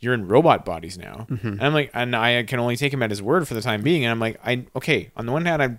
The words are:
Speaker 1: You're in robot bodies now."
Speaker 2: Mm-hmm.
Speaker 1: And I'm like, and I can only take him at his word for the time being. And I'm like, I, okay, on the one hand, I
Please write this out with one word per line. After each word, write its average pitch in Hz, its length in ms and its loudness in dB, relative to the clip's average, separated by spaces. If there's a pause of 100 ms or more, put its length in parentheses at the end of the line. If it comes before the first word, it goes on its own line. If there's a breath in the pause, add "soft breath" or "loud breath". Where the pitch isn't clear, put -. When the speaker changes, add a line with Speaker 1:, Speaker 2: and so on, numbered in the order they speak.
Speaker 1:
You're 120 140 0
in 107 120 -2
robot 120 380 6
bodies 87 340 -8
now." 98 320 -14
Speaker 2:
Mm-hmm. 120 160 -4
Speaker 1:
And 104 160 -4
I'm 143 100 4
like, 151 220 0
and 120 220 -2
I 120 260 2
can 120 160 -4
only 120 180 0
take 135 160 -2
him 135 120 -2
at 107 60 0
his 101 120 -6
word 147 240 0
for - 80 -8
the 113 80 -4
time 110 200 -2
being. 151 220 2
And 117 60 2
I'm 117 80 0
like, 113 260 -4
I, 123 300 -2
okay, 123 420 -2
on 117 100 -8
the 120 60 -4
one 160 140 -2
hand, 160 160 0
I 123 160 -2